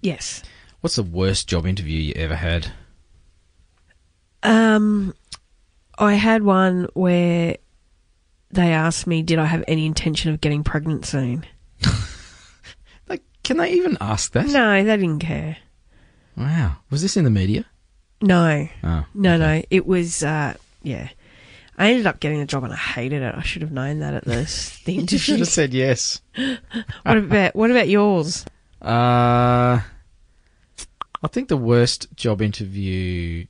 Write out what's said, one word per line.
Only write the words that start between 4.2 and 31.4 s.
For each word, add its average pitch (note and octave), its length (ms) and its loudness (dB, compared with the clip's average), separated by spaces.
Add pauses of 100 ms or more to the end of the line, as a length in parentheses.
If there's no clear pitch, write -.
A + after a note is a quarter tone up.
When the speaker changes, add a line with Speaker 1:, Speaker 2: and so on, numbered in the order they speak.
Speaker 1:
Um, G#3+ 720 4 (840)
I G#3 160 4
had A3 280 4
one F#3 520 2
where F3 640 2 (920)
they F3 220 4
asked D#3+ 340 0
me, E3 160 0
did E3 160 2
I D#3 80 2
have E3 200 0
any D#3+ 200 0
intention D#3 460 -2
of D3 80 -4
getting D3 240 -2
pregnant D3+ 420 -4
soon? C3 380 -4 (380)
Speaker 2:
<laughs> - 40 2 (1200)
Like, - 160 -10 (200)
can C4+ 160 -2
they E4+ 140 0
even F4+ 280 0
ask - 320 -4
that? - 140 0
Speaker 1:
No, A3+ 360 2
they G#3+ 140 2
didn't E3+ 220 0
care. D#3+ 400 -6 (800)
Speaker 2:
Wow. B2+ 380 -2 (120)
Was C#3+ 140 -2
this G3 160 0
in E3+ 60 2
the B2+ 60 4
media? G#2 360 2 (560)
Speaker 1:
No. E3+ 440 4 (160)
Speaker 2:
Oh, E3+ 300 0
Speaker 1:
No, F#3+ 220 2
Speaker 2:
okay. E3+ 40 2 (200)
Speaker 1:
no. - 100 -4
It F#3+ 180 2
was, E3+ 360 0
uh, D3+ 320 -2 (280)
yeah. C3 280 -8 (680)
I G3+ 140 2
ended A#3+ 160 2
up D#3+ 140 -2
getting D3+ 200 -2
the C#3+ 60 -4
job C3+ 180 -4
and A#2 80 -8
I - 40 -10
hated C3 440 -6
it. B2 140 -6
I - 80 -10
should - 180 -6
have D#3 120 -8
known C#3 260 -6
that D3 160 -6
at B2 100 -6
the A#2+ 120 -4
s-, - 420 -8
Speaker 2:
<laughs> - 80 -20
Speaker 1:
the F#3+ 80 -2
Speaker 2:
You F#3+ 60 -4
Speaker 1:
interview. - 180 0
Speaker 2:
should C#4+ 220 0
have E3+ 80 0
said C#3 260 0
yes. C3 480 0 (120)
Speaker 1:
<laughs> - 680 -8
What A3+ 160 2
about, G3 360 2
what A3 160 2
about B3 200 4
yours? G3 560 2 (340)
Speaker 2:
Uh, A#2+ 1000 4 (1400)
I D3+ 80 -4
think B3+ 180 -6